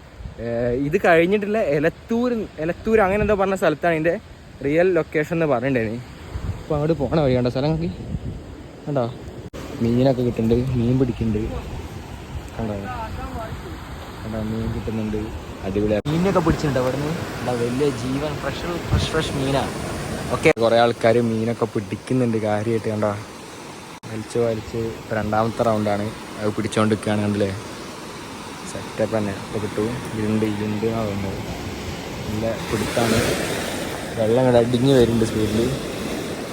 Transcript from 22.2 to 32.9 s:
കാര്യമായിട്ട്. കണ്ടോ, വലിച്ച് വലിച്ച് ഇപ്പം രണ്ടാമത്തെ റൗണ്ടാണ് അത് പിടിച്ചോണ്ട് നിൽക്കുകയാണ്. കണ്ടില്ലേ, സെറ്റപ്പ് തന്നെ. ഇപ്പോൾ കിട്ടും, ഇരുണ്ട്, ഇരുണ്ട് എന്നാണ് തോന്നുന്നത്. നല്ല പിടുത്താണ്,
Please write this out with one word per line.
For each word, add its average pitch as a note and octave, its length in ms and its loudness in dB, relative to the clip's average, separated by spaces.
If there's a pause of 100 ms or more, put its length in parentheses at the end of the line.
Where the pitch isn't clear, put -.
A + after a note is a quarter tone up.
കാര്യമായിട്ട്. A2 460 0
കണ്ടോ, G#2+ 180 2 (1000)
വലിച്ച് A2 260 -6 (100)
വലിച്ച് A2+ 320 -4 (200)
ഇപ്പം - 180 -6
രണ്ടാമത്തെ G#2+ 480 2
റൗണ്ടാണ് G#2 400 2 (320)
അത് G#2 200 -2
പിടിച്ചോണ്ട് G#2+ 360 2
നിൽക്കുകയാണ്. G#2 300 0
കണ്ടില്ലേ, G#2 260 2 (1200)
സെറ്റപ്പ് G2+ 460 -4
തന്നെ. G#2 180 0 (120)
ഇപ്പോൾ A2+ 180 -6
കിട്ടും, G#2+ 260 -2 (280)
ഇരുണ്ട്, A2 360 2
ഇരുണ്ട് G#2+ 360 -2
എന്നാണ് A2+ 200 -2
തോന്നുന്നത്. G2 320 -4 (840)
നല്ല A2 240 -2 (180)
പിടുത്താണ്, A2+ 480 2 (1040)